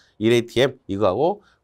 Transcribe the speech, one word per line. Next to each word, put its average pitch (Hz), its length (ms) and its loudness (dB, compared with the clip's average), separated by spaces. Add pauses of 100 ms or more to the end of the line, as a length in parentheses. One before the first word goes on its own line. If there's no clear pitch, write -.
(180)
일 110 140 2
에이티엠, 123 560 0
이거하고 107 540 -2 (220)